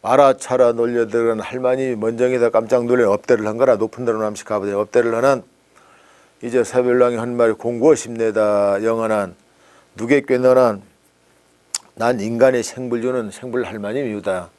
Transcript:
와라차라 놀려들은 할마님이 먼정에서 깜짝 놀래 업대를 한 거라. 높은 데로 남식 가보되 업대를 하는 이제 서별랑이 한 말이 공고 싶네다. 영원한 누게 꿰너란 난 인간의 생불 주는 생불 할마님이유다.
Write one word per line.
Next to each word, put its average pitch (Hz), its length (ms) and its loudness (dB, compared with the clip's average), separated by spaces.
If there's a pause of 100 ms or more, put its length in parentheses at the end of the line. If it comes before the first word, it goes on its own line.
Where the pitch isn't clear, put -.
와라차라 127 680 4
놀려들은 117 640 0
할마님이 127 560 -4
먼정에서 117 560 0
깜짝 117 340 0
놀래 123 180 2
업대를 107 440 2
한 107 100 -4
거라. 123 200 4
높은 113 280 -4
데로 110 160 -2
남식 107 240 -6
가보되 101 280 -4
업대를 110 420 0
하는 127 260 2 (1000)
이제 120 200 0
서별랑이 123 520 0
한 120 200 -6
말이 117 180 2
공고 120 420 2
싶네다. 104 880 0
영원한 110 500 -2 (600)
누게 127 260 2
꿰너란 127 640 2 (1120)
난 117 240 -2
인간의 117 420 2
생불 120 400 -6
주는 120 300 -4
생불 123 320 -6
할마님이유다. 101 960 -6